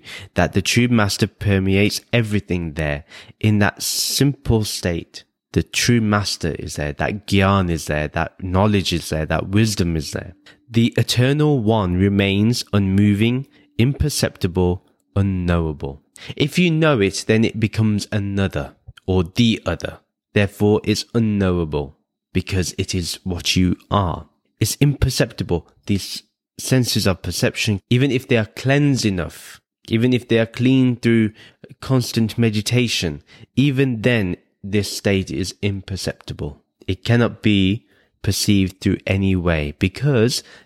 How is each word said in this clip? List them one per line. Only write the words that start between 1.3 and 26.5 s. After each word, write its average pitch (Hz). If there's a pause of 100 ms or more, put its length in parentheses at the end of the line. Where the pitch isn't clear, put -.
everything 95
there 73 (360)
in 107
that -
simple -
state. - (300)
The 82
true -
master 104
is -
there, 73
that 98
gyan 98
is 78
there, 76
that -
knowledge 95
is 80
there, 78
that 82
wisdom 101
is 76
there. - (340)
The 117
eternal 139
one 104
remains 98
unmoving, 101 (320)
imperceptible, 95 (300)
unknowable. 85 (320)
If -
you 175
know 156
it, 98
then 110
it -
becomes 107
another 98 (320)
or 92
the 113
other. - (320)
Therefore, 104
it's 104 (100)
unknowable 90 (340)
because 92
it -
is 87
what 87
you 92 (140)
are. 92 (300)
It's -
imperceptible. 131 (200)
These - (380)